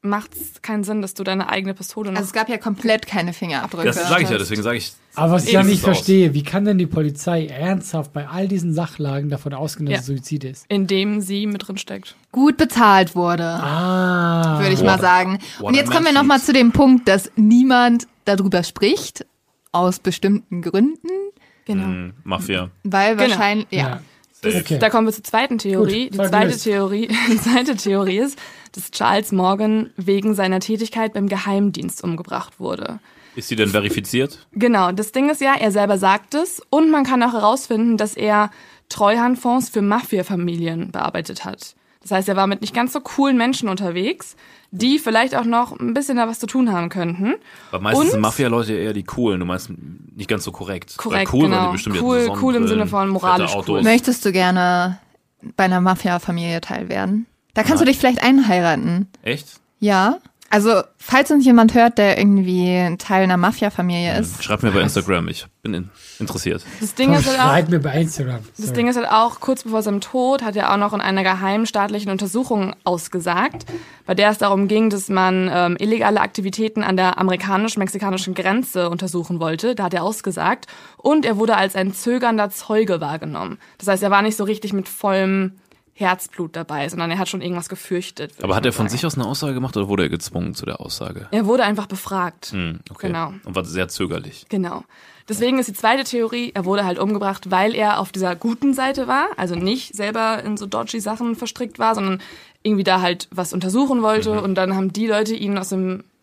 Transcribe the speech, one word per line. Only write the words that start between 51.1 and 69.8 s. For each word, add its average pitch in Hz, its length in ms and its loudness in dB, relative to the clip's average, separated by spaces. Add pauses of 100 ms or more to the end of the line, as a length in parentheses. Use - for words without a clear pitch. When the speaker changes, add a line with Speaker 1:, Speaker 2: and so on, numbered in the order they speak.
Speaker 3:
Weil 123 80 4
cool - 40 6
waren 190 80 2
Speaker 1:
genau. 185 160 2
Speaker 3:
die 180 40 -2
bestimmt, 185 240 -4
die 85 40 0
hatten 240 80 0
Speaker 1:
Cool, 247 160 2
Speaker 3:
so 226 80 0
Speaker 1:
cool 262 240 0
im 233 100 2
Sinne 220 200 0
Speaker 3:
Sonnenbrillen, - 20 -4
Speaker 1:
von 196 200 0
moralisch 185 440 2
Speaker 3:
fette - 180 -4
Speaker 1:
cool. - 60 2
Speaker 3:
Autos. - 80 2
Speaker 2:
Möchtest 240 400 4
du 196 80 2
gerne 180 680 2 (580)
bei 196 80 2
einer 185 160 2
Mafia-Familie 175 800 -2
Teil - 280 -8
werden? 208 380 -2 (280)
Da 220 80 0
kannst 311 140 4
Speaker 3:
Nein. 320 100 6
Speaker 2:
du 269 60 6
dich 277 60 2
vielleicht 254 240 2
einheiraten. 180 880 4 (140)
Speaker 3:
Echt? 143 240 -6 (320)
Speaker 2:
Ja. 208 400 2 (360)
Also, 208 280 4 (160)
falls 269 320 2
uns 285 160 6
jemand 233 260 8
hört, 233 240 6
der 202 220 4
irgendwie 185 580 4
ein 180 220 0
Teil 190 240 2
einer 185 160 2
Mafia-Familie 180 800 0
Speaker 3:
Hm. - 40 0
Speaker 2:
ist. - 240 -6
Speaker 3:
Schreibt 107 180 -2
mir 110 80 4
bei 98 120 4
Instagram, 92 460 0
ich - 180 -10 (160)
bin 110 100 -6
in-, 90 180 -6 (280)
interessiert. - 440 -6 (160)
Speaker 1:
Das 214 160 -6
Ding 262 200 2
ist 285 120 4
halt 262 140 0
auch, 254 40 4
Speaker 4:
Schreibt 160 260 4
mir 170 100 2
bei 143 180 -2
Instagram. 131 420 -2 (180)
Speaker 1:
das 214 80 -8
Speaker 4:
Sorry. 127 100 -6
Speaker 1:
Ding 240 120 0
ist 247 80 0
halt 233 120 -2
auch, 226 320 2
kurz 262 220 -2
bevor 220 180 -2